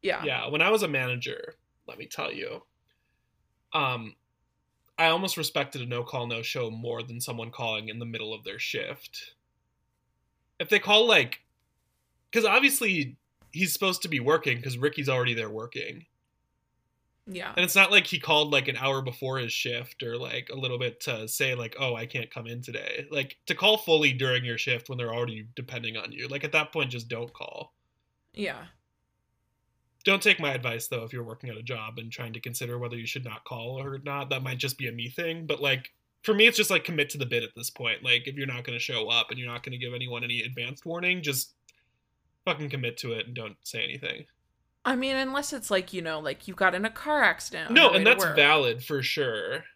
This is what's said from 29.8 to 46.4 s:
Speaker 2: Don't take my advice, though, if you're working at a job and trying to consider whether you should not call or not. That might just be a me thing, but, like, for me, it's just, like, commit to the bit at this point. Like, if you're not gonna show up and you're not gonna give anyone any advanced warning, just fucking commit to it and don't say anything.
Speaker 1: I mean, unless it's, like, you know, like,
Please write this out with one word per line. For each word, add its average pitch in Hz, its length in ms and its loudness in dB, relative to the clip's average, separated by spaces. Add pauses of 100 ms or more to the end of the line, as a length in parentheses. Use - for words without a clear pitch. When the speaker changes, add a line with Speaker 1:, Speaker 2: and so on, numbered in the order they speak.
Speaker 2:
Don't 196 180 6
take 208 160 6
my 151 140 0
advice, 123 360 -4
though, 120 160 -4
if 117 80 -12
you're 123 120 -6
working 113 260 -12
at 107 60 -10
a 110 60 -14
job 113 360 -8
and 113 140 -12
trying 113 220 -10
to 117 60 -12
consider 120 380 -6
whether 120 180 -6
you 113 100 -8
should 123 180 -6
not 110 200 -12
call 123 380 -8
or 135 220 -8
not. 139 260 -6
That 131 120 -2
might 131 160 -6
just 131 180 -2
be 131 100 -6
a 117 60 -6
me 117 160 -8
thing, 165 380 -6
but, 147 160 0
like, 135 300 0 (300)
for 214 120 4
me, 214 120 10
it's 233 120 8
just, 214 120 4
like, 180 140 4
commit 147 260 0
to 151 80 -6
the 131 80 0
bit 117 160 0
at 110 140 -10
this 117 140 -6
point. 117 320 -4
Like, 123 260 2
if 135 80 -10
you're 139 100 -4
not 123 180 -8
gonna 120 140 -6
show 117 300 -2
up 117 220 2
and 120 80 -8
you're 123 120 -8
not 120 120 -8
gonna 123 160 -10
give 123 160 -6
anyone 123 280 -6
any 120 200 -2
advanced 127 420 -8
warning, 175 380 -2
just 139 320 -2 (880)
fucking 151 240 -2
commit 123 300 -4
to 120 140 -6
it 110 140 -4
and 120 80 -14
don't 110 280 -10
say 110 200 -6
anything. 98 440 -8 (580)
Speaker 1:
I 254 120 2
mean, 262 200 0
unless 269 380 -2
it's, - 160 -6
like, 185 240 0
you 175 80 -4
know, 160 180 -4
like, 151 260 -6